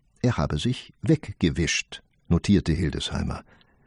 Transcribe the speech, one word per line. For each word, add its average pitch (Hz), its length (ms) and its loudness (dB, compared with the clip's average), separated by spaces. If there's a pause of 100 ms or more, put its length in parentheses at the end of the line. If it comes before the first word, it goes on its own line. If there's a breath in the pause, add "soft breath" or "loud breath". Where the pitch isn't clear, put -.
(220)
Er 123 160 0
habe 76 200 0
sich - 440 -4
weggewischt, - 1000 -2 (260)
notierte 87 440 4
Hildesheimer. 78 680 -4 (440 soft breath)